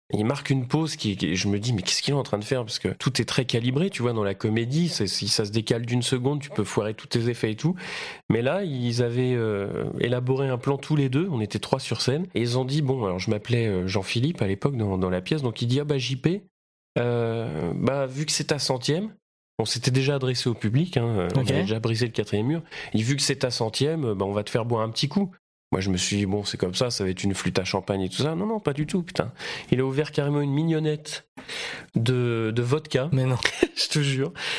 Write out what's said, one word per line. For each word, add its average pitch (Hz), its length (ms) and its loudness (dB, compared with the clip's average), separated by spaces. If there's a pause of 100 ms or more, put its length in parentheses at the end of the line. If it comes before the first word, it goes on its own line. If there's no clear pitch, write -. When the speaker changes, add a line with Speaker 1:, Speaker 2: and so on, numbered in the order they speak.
(140)
Speaker 1:
il 107 120 2
marque 117 240 -2
une 131 180 2
pause 156 280 0
qui, 101 200 -2
qui, 87 200 0
je 101 120 0
me 101 100 2
dis, 120 140 -2
mais 95 80 0
qu'est-ce - 220 -2
qu'il 139 100 0
est 143 40 2
en 131 60 0
train 104 140 -2
de 104 80 -2
faire ? 123 220 -2
Parce - 120 -6
que 92 100 -2
tout 120 340 0
est - 20 4
très 127 220 0
calibré, 127 420 2
tu 196 140 -4
vois, 120 100 2
dans 110 120 0
la 98 100 0
comédie, 120 560 2
c'est, - 160 0
si 101 200 -2
ça 107 200 2
se 101 40 -6
décale 117 360 2
d'une 123 160 2
seconde, 131 380 2
tu - 100 -12
peux - 140 0
foirer 110 280 0
tous - 140 -10
tes 120 240 2
effets 113 220 0
et 104 40 -4
tout. 175 200 2 (520)
Mais 113 140 4
là, 165 200 2
ils 123 400 0
avaient, 127 320 2
euh, 107 500 0 (160)
élaboré 127 480 2
un 127 100 0
plan 139 180 0
tous 151 200 0
les 139 120 4
deux, 151 240 0
on 117 80 0
était 104 200 -2
trois 135 200 0
sur - 220 -4
scène, 156 320 0
et 110 80 2
ils 120 160 0
ont 127 80 0
dit, 147 160 0
bon, 131 240 0
alors 90 140 0
je 101 100 -2
m'appelais, 113 360 0
euh, 92 200 0
Jean-Philippe 113 560 0
à 104 40 0
l'époque 110 300 0
dans, 98 220 0
dans 92 100 2
la 90 140 0
pièce, 156 180 -2
donc 120 220 -2
il 117 40 0
dit, 127 140 2
ah 143 40 -2
bah 147 120 0
J 131 200 -2
P, 175 260 0 (560)
euh, 117 760 0
bah 135 300 0
vu 135 220 -6
que 151 60 -4
c'est 151 160 -2
ta 147 100 2
centième, 143 560 -2 (440)
on 110 60 2
s'était 120 260 -2
déjà 135 260 2
adressé 127 340 0
au 110 40 2
public, 135 440 0
hein, 117 80 0
euh, 101 220 2
Speaker 2:
Ok. 90 80 -2
Speaker 1:
on 135 40 4
avait 131 220 2
déjà 110 180 0
brisé 113 240 0
le 113 80 -2
quatrième 107 360 0
mur, 160 140 0 (300)
et 107 80 2
vu 127 160 2
que 139 60 0
c'est 139 140 0
ta 131 140 0
centième, 139 540 0
euh, 110 100 0
bah 95 120 0
on 101 60 -2
va 104 120 0
te - 60 -12
faire 117 160 0
boire 117 160 0
un 113 80 -2
petit 139 180 0
coup. 196 220 2 (420)
Moi, 92 80 2
je 95 80 0
me 92 80 2
suis 101 220 0
dit, 101 80 0
bon, 101 180 -2
c'est - 140 -6
comme 92 160 0
ça, 123 160 2
ça 104 120 -2
va 95 60 0
être 92 160 -4
une 101 80 2
flûte 92 260 0
à 92 60 0
champagne 95 380 -2
et 92 80 -2
tout - 100 -6
ça. 151 140 0
Non, 180 100 -2
non, 220 160 -2
pas 143 140 -2
du 151 120 -2
tout, 180 160 0
putain. - 300 -4 (380)
Il 127 100 4
a 131 60 2
ouvert 139 260 -2
carrément 147 300 2
une 143 100 0
mignonnette 156 760 0 (680)
de, 117 600 2
de 120 80 2
vodka. 135 480 0
Speaker 2:
Mais 131 140 2
non. 127 140 2 (180)
Speaker 1:
<laughs> - 180 0
Je - 140 -2
te 151 120 0
jure. 139 340 0 (240)